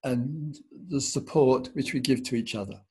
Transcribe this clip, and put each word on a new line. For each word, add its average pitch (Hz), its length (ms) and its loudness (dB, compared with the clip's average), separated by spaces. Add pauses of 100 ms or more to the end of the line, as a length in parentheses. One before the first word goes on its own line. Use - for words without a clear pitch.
and 147 500 -4 (300)
the 139 120 -2
support 131 760 2
which - 180 -4
we 135 80 -2
give 127 240 2
to 123 120 -2
each 113 180 -4
other. 101 240 -8 (120)